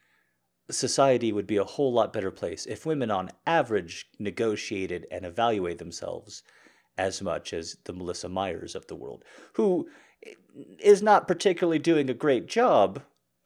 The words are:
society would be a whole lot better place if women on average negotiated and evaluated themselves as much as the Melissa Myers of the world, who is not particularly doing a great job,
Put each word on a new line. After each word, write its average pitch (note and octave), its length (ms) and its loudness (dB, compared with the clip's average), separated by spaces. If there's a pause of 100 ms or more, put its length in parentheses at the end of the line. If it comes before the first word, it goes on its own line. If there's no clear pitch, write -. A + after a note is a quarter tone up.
(720)
society B2 640 2
would G2+ 140 -4
be G#2+ 120 -2
a G2 60 0
whole C3+ 280 -2
lot A2+ 220 0
better G2 160 -4
place F2 360 -8
if - 200 -10
women C#3+ 240 -4
on F#2 200 -4 (160)
average A2+ 600 -2 (120)
negotiated G2+ 920 -4
and F2+ 160 -10
evaluated F2+ 520 -2
themselves E2+ 640 -12 (540)
as F#2+ 240 -4
much E2 320 -6
as E2 320 -8
the - 80 -12
Melissa F2+ 360 -8
Myers F#2 460 -6
of - 120 -12
the - 100 -12
world, - 280 -14 (300)
who F#3 340 0 (920)
is G3+ 240 8
not G#3+ 260 6
particularly E3+ 500 2
doing D3 300 4
a B2+ 60 -2
great B2 320 2
job, C3+ 560 4 (440)